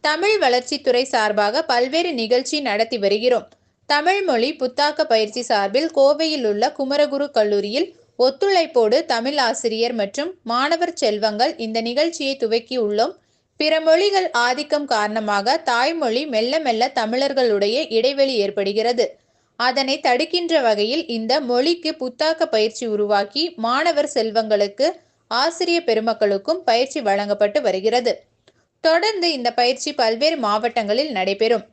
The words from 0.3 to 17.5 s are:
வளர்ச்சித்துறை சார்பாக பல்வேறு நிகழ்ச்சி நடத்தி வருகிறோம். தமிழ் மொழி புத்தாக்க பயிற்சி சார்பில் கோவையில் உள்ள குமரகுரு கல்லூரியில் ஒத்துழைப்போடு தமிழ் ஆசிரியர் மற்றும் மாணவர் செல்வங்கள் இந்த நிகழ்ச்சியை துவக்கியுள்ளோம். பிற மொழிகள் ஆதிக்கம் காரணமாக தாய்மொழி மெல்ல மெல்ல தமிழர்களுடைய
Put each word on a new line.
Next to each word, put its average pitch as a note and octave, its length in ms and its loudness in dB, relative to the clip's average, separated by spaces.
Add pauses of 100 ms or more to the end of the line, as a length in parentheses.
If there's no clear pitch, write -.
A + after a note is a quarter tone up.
வளர்ச்சித்துறை B3 640 0
சார்பாக G#3+ 600 0
பல்வேறு C#4+ 500 0
நிகழ்ச்சி B3 480 0
நடத்தி A3+ 360 -2
வருகிறோம். G#3+ 500 0 (380)
தமிழ் F4 380 0
மொழி C#4 320 0
புத்தாக்க C#4+ 460 -2
பயிற்சி A3 400 0
சார்பில் A3+ 540 0
கோவையில் C#4+ 500 2
உள்ள G#3+ 320 0
குமரகுரு C#4+ 540 -2
கல்லூரியில் G#3 640 0 (240)
ஒத்துழைப்போடு D4 840 2
தமிழ் B3+ 320 -2
ஆசிரியர் A#3 560 0
மற்றும் A#3 400 -4 (100)
மாணவர் D#4+ 500 -2
செல்வங்கள் G#3+ 640 0
இந்த A3+ 240 -4
நிகழ்ச்சியை C4+ 560 -2
துவக்கியுள்ளோம். A#3 840 -2 (360)
பிற D#4 240 0
மொழிகள் F#4 500 2
ஆதிக்கம் C#4 540 0
காரணமாக G#3+ 720 0
தாய்மொழி C4+ 680 0
மெல்ல B3+ 340 0
மெல்ல B3 280 0
தமிழர்களுடைய B3 1000 0